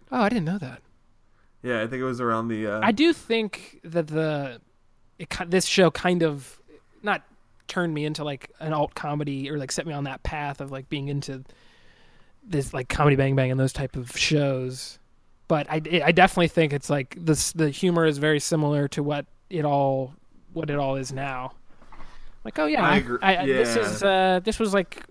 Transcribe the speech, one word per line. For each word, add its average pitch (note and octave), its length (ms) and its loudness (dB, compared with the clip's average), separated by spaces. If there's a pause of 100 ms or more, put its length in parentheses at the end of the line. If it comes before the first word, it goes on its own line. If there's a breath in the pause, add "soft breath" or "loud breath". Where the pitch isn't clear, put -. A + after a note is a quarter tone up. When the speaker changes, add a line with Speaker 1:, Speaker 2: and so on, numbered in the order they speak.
(120)
Speaker 1:
Oh, B3+ 100 0
I G3+ 80 4
didn't G#3+ 160 0
know F3 140 -2
that. B2+ 220 -12 (840)
Speaker 2:
Yeah, A#2+ 180 -2
I A2+ 60 0
think B2+ 140 -6
it C3 40 0
was B2+ 160 -2
around A2+ 280 0
the, A2 180 -2
uh G#2 160 -2
Speaker 1:
I G#3+ 80 4
do D4 220 2
think - 720 -6
that E3 240 -2
the, D3+ 520 -4 (580)
it E3+ 120 -14
ki-, - 180 -6
this F3 180 2
show F#3 260 6
kind F3+ 300 0
of, D3 380 -2 (420)
not G3+ 220 -2 (440)
turned F3 260 -2
me D3+ 120 -2
into, D3+ 200 -4
like, C#3+ 340 -8
an D#3 140 -4
alt C#3+ 220 0
comedy D3 540 -4
or, D3+ 80 -4
like, C3+ 140 -6
set D#3+ 160 -4
me D#3+ 60 -6
on C#3+ 100 -4
that C3+ 200 -8
path D3 380 -6
of, C3+ 100 -10
like, C3+ 180 -10
being C#3 180 -4
into C#3 360 -6 (1000 soft breath)
this, D#3 300 -2
like, C3 160 -6
Comedy D3 260 6
Bang C3+ 220 4
Bang C3 120 4
and C3 100 0
those C3 120 4
type C3+ 240 -6
of B2 220 -8
shows. C3 840 -2 (540)
But D3 160 0
I, D#3 360 0
I E3 60 8
definitely F3+ 360 6
think D3+ 260 2
it's, C#3+ 160 -4
like, C#3+ 260 -2
this, D#3+ 360 0
the D#3+ 180 2
humor E3 380 2
is D3 100 2
very D3+ 220 2
similar D3 480 0
to D3 160 -4
what D3 240 -4 (240)
it D#3+ 140 -2
all, C#3 500 0 (380)
what D#3 180 -4
it C#3+ 60 -2
all C3+ 180 0
is C3 180 -6
now. C3+ 400 -8 (920 soft breath)
Like, A3 140 -8
oh, D#4 80 2
yeah, D4 180 2
Speaker 2:
I E3+ 100 4
Speaker 1:
I, F#3+ 40 6
Speaker 2:
agree. B2 240 0
Speaker 1:
I, F#3+ 240 2
this - 300 2
Speaker 2:
Yeah. A#3 80 2
Speaker 1:
is, G3+ 200 -2
uh, F#3+ 400 4
this A3 140 -2
was, G#3 160 0
like, G3 380 0